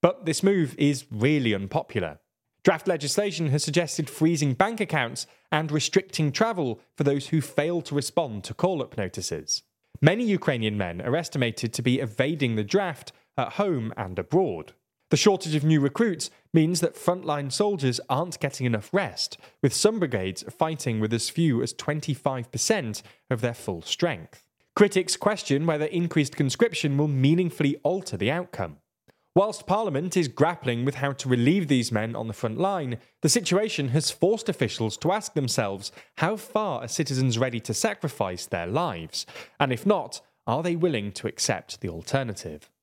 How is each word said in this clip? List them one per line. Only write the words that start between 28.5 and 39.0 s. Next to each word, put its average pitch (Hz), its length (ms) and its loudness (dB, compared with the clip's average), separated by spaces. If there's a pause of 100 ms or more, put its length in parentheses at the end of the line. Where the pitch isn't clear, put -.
Whilst 202 300 2
Parliament 185 500 0
is 165 120 2
grappling 127 560 0
with 139 100 0
how 139 200 -2
to 131 140 -8
relieve 135 380 4
these 131 240 2
men 113 240 -2
on 113 140 -6
the 110 40 -8
front 110 240 -4
line, 156 420 -2 (220)
the 160 80 2
situation 185 600 2
has 151 200 0
forced 208 400 2
officials 113 500 -2
to 160 120 0
ask 202 240 -2
themselves 107 560 -2 (280)
how 196 180 0
far 185 460 -4
are 123 40 -10
citizens 131 500 0
ready 120 220 0
to - 160 -4
sacrifice 131 720 -2
their 85 220 -4
lives, 101 580 -4 (320)